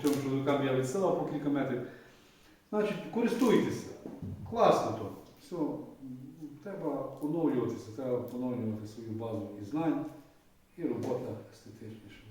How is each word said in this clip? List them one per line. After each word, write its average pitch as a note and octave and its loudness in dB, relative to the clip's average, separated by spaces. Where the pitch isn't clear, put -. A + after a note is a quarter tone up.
трьом C#3 4
чоловікам C3+ 2
я C3 4
відсилав E3+ 2
по - -2
кілька D3 -2
метрів. B2+ 2
Значить, G#3 2
користуйтеся, A3+ 4
класно G#3+ 6
то, G#2 -6
все, - -10
треба D#3+ -4
оновлюватися, D3 2
треба B2 0
поновлювати A2 -2
свою A2+ -10
базу G#2+ -4
і - -8
знань, D#3+ 2
і E3+ -4
робота A#2+ -2
естетичніше - -16